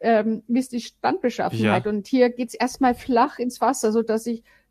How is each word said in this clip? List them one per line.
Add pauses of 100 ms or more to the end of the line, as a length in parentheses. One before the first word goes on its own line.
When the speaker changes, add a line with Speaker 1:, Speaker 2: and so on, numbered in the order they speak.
Speaker 1:
ähm,
wie
ist
die
Strandbeschaffenheit?
Speaker 2:
Ja.
Speaker 1:
Und
hier
geht's
erstmal
flach
ins
Wasser,
so
dass
ich, (280)